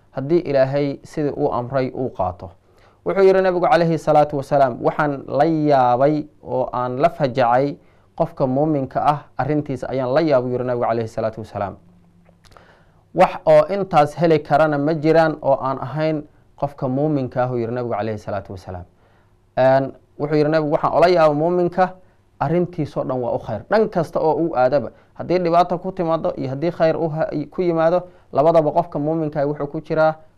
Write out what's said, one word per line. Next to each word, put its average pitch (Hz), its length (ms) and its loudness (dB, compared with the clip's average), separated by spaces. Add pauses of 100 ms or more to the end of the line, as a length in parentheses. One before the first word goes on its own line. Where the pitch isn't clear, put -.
(140)
haddii 143 320 0
Ilaahay 139 560 0
sidii 147 320 -4
uu 147 160 0
amray 123 400 -2
uu 127 240 -6
qaato. 90 360 -6 (540)
Wuxuu 190 220 4
yidhi 190 160 6
Nabigu 180 240 0
calayhi 165 320 2
salaatu 151 400 2
wasalaam, 135 440 2
"Waxaan 147 440 -2
la 131 180 -2
yaabay 147 840 2 (200)
oo 127 260 -4
aan 123 300 -4
la 170 80 4
fajacay 131 640 0 (420)
qofka 156 280 -2
muuminka 139 540 0
ah 147 180 0 (200)
arrintiisa 147 500 -4
ayaan 127 260 -4
la 151 60 2
yaabay," 131 320 0
yidhi 123 140 -4
Nabigu 123 180 -2
calayhi 113 240 -2
salaatu 113 380 -6
wasalaam. 98 300 -8 (1400)
"Wax 180 180 4 (140)
oo 156 160 8 (120)
intaas 175 460 2
heli 160 220 6
karana 151 360 2
ma 147 160 0
jiraan 160 480 2
oo 135 180 2
aan 131 200 -4
ahayn 156 360 -2 (440)
qofka 143 280 -6
muuminka 131 560 -2
ah," 127 100 -4
yidhi 117 180 -4
Nabigu 120 220 -6
calayhi 104 240 -6
salaatu 101 340 -10
wasalaam. 92 320 -14 (720)
Een, 131 360 2 (260)
wuxuu 147 180 -2
yidhi 151 140 2
Nabigu, 156 240 0
"Waxaan - 240 0
ula 165 100 4
yaabay 160 280 4
muuminka 175 480 0 (560)
arrintiisoo 165 640 -2
dhan 131 180 -4
waa 117 120 -4
u 107 40 -2
khayr. 107 320 -8
Dhan 214 180 2
kasta 175 320 -2
oo 156 140 2
uu 165 220 -2
aadaba, 127 340 0 (240)
haddii 143 240 -2
dhibaato 175 400 2
ku 185 140 -8
timaado 170 440 -2
iyo 135 140 -6
haddii 139 200 -4
khayr 165 260 0
u 165 120 -2
ha-, 156 220 -4 (200)
ku - 120 -6
yimaado, 165 400 0 (300)
labadaba 156 380 4
qofka 165 280 -2
muuminka 151 440 -2
ah 139 40 0
wuxuu 147 200 -4
ku 160 140 -8
jiraa 156 340 0 (240)